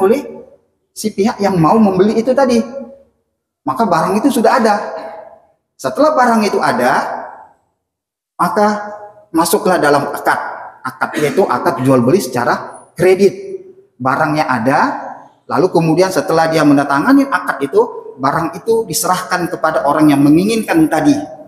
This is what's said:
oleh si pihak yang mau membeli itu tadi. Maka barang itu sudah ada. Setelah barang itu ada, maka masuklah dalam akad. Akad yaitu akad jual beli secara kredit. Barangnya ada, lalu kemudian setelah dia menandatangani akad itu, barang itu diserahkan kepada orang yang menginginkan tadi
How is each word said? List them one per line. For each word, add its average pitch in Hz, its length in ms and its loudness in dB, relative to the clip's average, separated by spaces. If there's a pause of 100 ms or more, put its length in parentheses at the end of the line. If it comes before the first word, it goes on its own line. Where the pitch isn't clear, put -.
oleh 220 180 2 (720)
si - 240 -8
pihak 208 260 -2
yang 190 160 0
mau 170 220 4
membeli 208 400 2
itu 240 160 0
tadi. 254 240 2 (1040)
Maka - 240 -2
barang 175 320 0
itu 285 160 0
sudah 226 240 2
ada. 220 160 2 (1040)
Setelah 285 400 0
barang 233 240 2
itu 202 160 0
ada, 131 640 -2 (1120)
maka 180 320 0 (640)
masuklah 170 480 0
dalam 147 320 2
akad. - 280 -2 (440)
Akad - 280 -6 (120)
yaitu 147 240 0
akad 127 400 -2
jual 131 160 4
beli 139 160 4
secara 143 640 -4 (160)
kredit. 185 640 2 (400)
Barangnya 151 480 0
ada, 127 280 0 (680)
lalu 143 240 0
kemudian 170 400 2
setelah 160 400 0
dia 156 160 2
menandatangani 143 640 2
akad - 320 -4
itu, 190 180 0 (380)
barang 156 400 -4
itu 226 320 -2
diserahkan 170 560 -4
kepada 160 400 -2
orang 151 240 4
yang 139 80 4
menginginkan 165 720 2
tadi 147 240 2 (340)